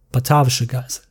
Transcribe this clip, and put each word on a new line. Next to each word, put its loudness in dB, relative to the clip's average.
Batavische 2
Geiseln. -10